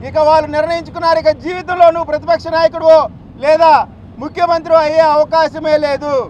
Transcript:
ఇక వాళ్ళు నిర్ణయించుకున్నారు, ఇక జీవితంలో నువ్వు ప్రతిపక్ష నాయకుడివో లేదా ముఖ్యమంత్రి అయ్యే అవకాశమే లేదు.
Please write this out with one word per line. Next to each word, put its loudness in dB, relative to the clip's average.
ఇక -6
వాళ్ళు 2
నిర్ణయించుకున్నారు, -4
ఇక 2
జీవితంలో -2
నువ్వు -6
ప్రతిపక్ష -4
నాయకుడివో 2
లేదా 4
ముఖ్యమంత్రి 0
అయ్యే 0
అవకాశమే 0
లేదు. -4